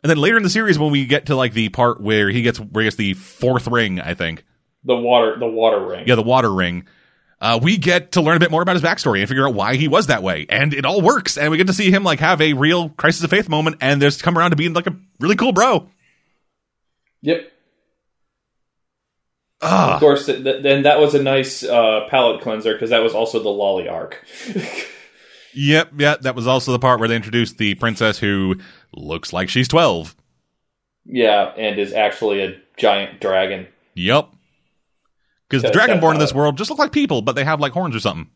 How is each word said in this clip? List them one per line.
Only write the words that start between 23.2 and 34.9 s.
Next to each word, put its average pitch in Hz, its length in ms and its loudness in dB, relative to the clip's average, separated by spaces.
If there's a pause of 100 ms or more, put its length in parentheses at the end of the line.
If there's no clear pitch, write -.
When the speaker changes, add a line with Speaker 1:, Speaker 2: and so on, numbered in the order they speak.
Speaker 2:
the 107 60 -2
lolly 98 400 -2
arc. 82 340 -10 (240)
<laughs> 202 160 -6 (960)
Speaker 1:
Yep, 143 340 2 (100)
yep. 147 220 0
That 131 120 -4
was 120 140 -4
also 127 240 0
the 120 80 0
part 127 180 4
where 113 100 0
they 113 60 0
introduced 113 440 -2
the 101 180 0
princess 110 420 -2
who 95 380 0 (360)
looks 78 400 -10
like 92 160 -4
she's 123 200 0
twelve. 104 480 0 (880)
Speaker 2:
Yeah, 107 520 2
and 107 220 -4
is 101 140 -4
actually 104 520 0
a 95 120 -10 (200)
giant 101 440 0
dragon. 95 480 -2 (260)
Speaker 1:
Yep. 107 360 0 (1160)